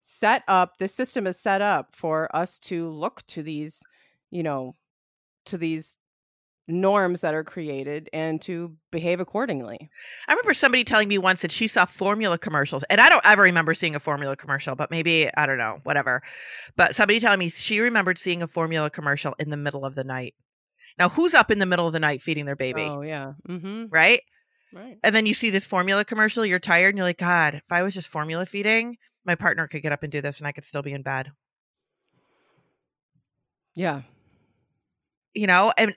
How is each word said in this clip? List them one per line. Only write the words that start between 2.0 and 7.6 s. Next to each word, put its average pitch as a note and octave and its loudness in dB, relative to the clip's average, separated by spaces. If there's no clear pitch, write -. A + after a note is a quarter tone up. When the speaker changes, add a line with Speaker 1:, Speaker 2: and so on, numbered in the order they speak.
Speaker 1:
us F3 -4
to E3+ -6
look D#3 -8
to E3 -10
these, D3+ -10
you F3 -6
know, C3+ -4
to F#3+ -8
these D#3+ -6
norms F#3 2
that D#3 0
are D#3 -2
created D3 -8